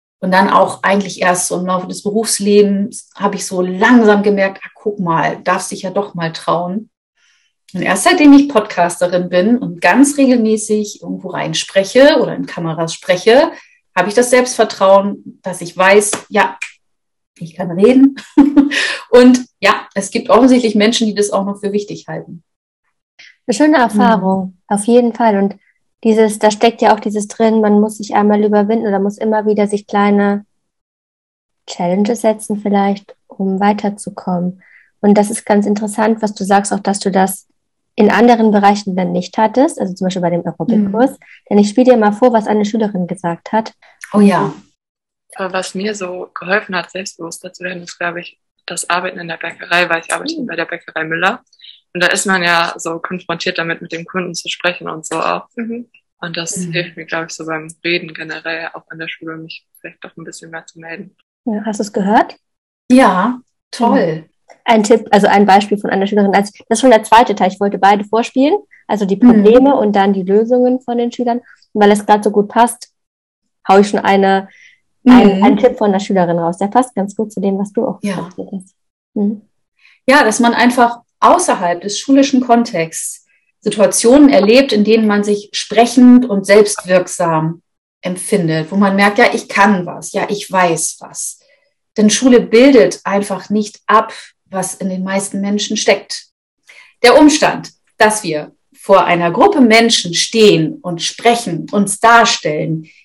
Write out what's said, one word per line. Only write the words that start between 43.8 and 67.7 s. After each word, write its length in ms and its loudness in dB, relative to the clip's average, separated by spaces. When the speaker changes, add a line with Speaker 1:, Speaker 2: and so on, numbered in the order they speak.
Speaker 1:
Oh 60 2
ja. 340 2
Speaker 3:
Aber 180 -10
was 220 -8
mir 200 -6
so 380 -12
geholfen 420 -6
hat, 160 -10
selbstbewusster 640 -16
zu 100 -18
werden, 200 -12
ist, 140 -20
glaube 240 -8
ich, 180 -20
das 240 -10
Arbeiten 300 -4
in 80 -12
der 100 -12
Bäckerei, 520 -4
weil 120 -4
ich 120 -12
arbeite 280 -8
Speaker 2:
Mhm. 60 -10
Speaker 3:
bei 80 -12
der 100 -6
Bäckerei 380 -12
Müller. 400 -4
Und 80 -8
da 60 4
ist 180 -4
man 160 0
ja 360 0
so 220 -10
konfrontiert 580 -8
damit, 240 -6
mit 100 -18
dem 140 -12
Kunden 280 -10
zu 160 -12
sprechen 400 -6
und 160 -12
so 140 -8
auch. 360 -4
Speaker 2:
Mhm. 340 -12
Speaker 3:
Und 180 -12
das 200 -10
Speaker 1:
Mhm. 140 -8
Speaker 3:
hilft 260 -6
mir, 80 -16
glaube 240 -8
ich, 40 -18
so 120 -16
beim 220 -10
Reden 300 -6
generell, 600 -12
auch 160 -20
an 80 -18
der 100 -14
Schule, 300 -16
mich 280 -20
vielleicht 240 -20
doch 140 -20
ein 60 -20
bisschen 260 -20
mehr 160 -18
zu 140 -20
melden. 360 -18
Speaker 2:
Ja, 200 -6
hast 140 -6
du's 140 -8
gehört? 420 0
Speaker 1:
Ja, 480 4
toll. 440 0
Speaker 2:
Mhm. 140 -14
Ein 180 4
Tipp, 280 2
also 160 4
ein 180 4
Beispiel 320 2
von 120 -8
einer 180 -2
Schülerin, 260 0
als, 200 -2
das 240 -6
ist 40 -6
schon 100 6
der 120 6
zweite 320 2
Teil, 160 0
ich 80 -10
wollte 180 -2